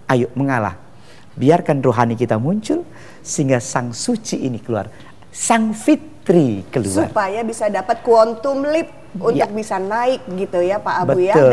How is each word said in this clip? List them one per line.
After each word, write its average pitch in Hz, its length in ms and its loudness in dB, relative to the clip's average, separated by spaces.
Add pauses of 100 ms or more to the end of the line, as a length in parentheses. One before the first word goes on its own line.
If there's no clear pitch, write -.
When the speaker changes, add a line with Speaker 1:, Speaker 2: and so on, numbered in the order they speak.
Speaker 1:
ayo 123 320 0
mengalah. 123 320 -2 (640)
Biarkan 143 480 2
rohani 117 320 2
kita 113 240 0
muncul, 214 400 -2 (400)
sehingga 135 400 0
sang 120 320 -6
suci - 480 -4
ini 127 160 -4
keluar. 104 560 -8 (200)
Sang 220 400 -2
fitri 175 960 0
keluar. 110 400 -2
Speaker 2:
Supaya 202 320 -4
bisa 226 320 -6
dapat 202 320 -2
quantum 233 640 2
leap 320 240 -2 (240)
untuk 226 160 0
Speaker 1:
Ya. - 160 0
Speaker 2:
bisa 208 320 -6
naik 240 480 -2
gitu 185 320 -4
ya, 185 160 0
Pak 185 320 -4
Abu, 180 160 2
ya. 190 80 2
Speaker 1:
Betul, 143 200 8